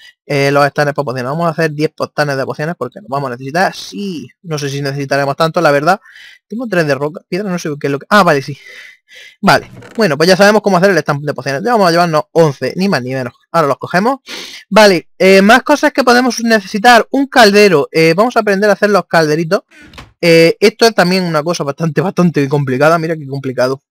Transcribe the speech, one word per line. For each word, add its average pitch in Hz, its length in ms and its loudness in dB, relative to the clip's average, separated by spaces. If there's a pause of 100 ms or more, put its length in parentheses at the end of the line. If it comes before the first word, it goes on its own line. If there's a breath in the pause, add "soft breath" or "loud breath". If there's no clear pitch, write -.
(300 soft breath)
Eh, 139 220 0
los 143 160 4
stands 147 260 -2
para 143 100 -4
pociones. 127 260 -6
Vamos 165 160 -4
a 170 40 -2
hacer 160 220 -4
diez 147 180 -4
potanes 143 460 -6
de 135 80 -4
pociones 151 340 -8
porque 123 220 -12
nos 104 80 -20
vamos 139 200 -6
a - 40 -10
necesitar. 139 420 -4
Sí, 190 540 -12 (140)
no 160 160 -8
sé 143 100 -6
si 139 120 -6
necesitaremos 139 560 -4
tanto, 160 240 -2
la 156 120 4
verdad. 151 280 0 (460 loud breath)
Tengo 240 220 -10
tres 175 180 0
de 143 80 0
roca, 151 340 -6
piedra, 190 220 -6
no 175 80 -4
sé 165 120 -8 (100)
qué 151 80 -6
es - 20 -4
lo 139 80 -4
que... - 120 -20
Ah, 208 120 4
vale, 156 200 0
sí. 139 140 -12 (840 loud breath)
Vale, 165 300 2 (260)
bueno, 175 220 0
pues 165 100 2
ya 185 80 4
sabemos 208 240 4
cómo 196 160 0
hacer 190 140 2
el 180 80 0
stand 147 260 -4
de 147 80 -4
pociones. 139 320 -6
Ya 233 80 -2
vamos 208 160 2
a - 20 2
llevarnos 165 400 0
once, 147 460 0
ni 190 120 -2
más 147 140 -2
ni 127 120 -8
menos. 127 180 -6 (180)
Ahora 165 180 0
los 135 100 -2
cogemos. 208 420 -2 (480 loud breath)
Vale, 196 400 4 (100)
eh, 190 220 6
más 226 220 4
cosas 294 300 0
que 277 120 -2
podemos 240 400 0
necesitar. 220 640 2
Un 269 160 -2
caldero. 202 640 4
Eh, 160 240 2
vamos 220 220 0
a 233 40 2
aprender 208 280 0
a 202 60 2
hacer 196 160 -4
los 175 160 0
calderitos. 165 560 -2 (580 loud breath)
Eh, 165 400 4
esto 226 260 2
es 226 80 0
también 185 300 0
una 160 180 -2
cosa 165 220 -4
bastante, 151 380 -4
bastante 170 480 0
complicada. 143 480 0
Mira 160 180 -6
qué 151 100 -14
complicado. 135 540 -4 (100)